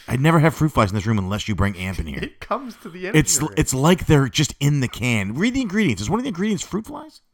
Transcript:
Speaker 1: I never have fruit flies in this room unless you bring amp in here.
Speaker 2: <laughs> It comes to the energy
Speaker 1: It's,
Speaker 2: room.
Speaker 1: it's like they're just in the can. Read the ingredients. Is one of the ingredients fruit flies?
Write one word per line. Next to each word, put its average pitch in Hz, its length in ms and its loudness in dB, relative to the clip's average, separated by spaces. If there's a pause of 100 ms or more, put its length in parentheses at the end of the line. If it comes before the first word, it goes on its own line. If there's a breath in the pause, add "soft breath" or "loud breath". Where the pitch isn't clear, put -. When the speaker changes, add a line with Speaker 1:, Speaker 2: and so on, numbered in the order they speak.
Speaker 1:
I 117 80 -2
never 160 220 4
have 156 160 4
fruit 156 160 2
flies 113 220 2
in - 20 -4
this 101 100 -2
room 110 140 2
unless 98 280 -4
you 110 80 0
bring 98 220 0
amp 92 220 -6
in 85 80 -4
here. - 140 -8
Speaker 2:
<laughs> - 20 -6
It - 180 -10
comes 233 380 -8
to - 100 -16
the 180 200 -10
energy 190 100 4
Speaker 1:
It's, - 200 4
Speaker 2:
room. 151 200 -4
Speaker 1:
it's 143 160 2
like 151 320 4
they're 139 240 4
just - 300 -2
in 143 200 2
the 127 80 -2
can. 110 460 -2
Read 208 180 0
the 269 80 -2
ingredients. 185 400 0
Is 107 80 -6
one 190 120 0
of 254 40 -4
the 277 40 -6
ingredients 196 360 -2
fruit 214 220 -8
flies? 302 340 -16 (140)